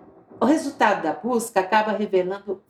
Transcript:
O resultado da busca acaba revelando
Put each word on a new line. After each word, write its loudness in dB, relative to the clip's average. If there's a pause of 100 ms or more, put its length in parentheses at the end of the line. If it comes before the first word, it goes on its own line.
(380)
O 0
resultado 2
da -2
busca -2
acaba 0
revelando -2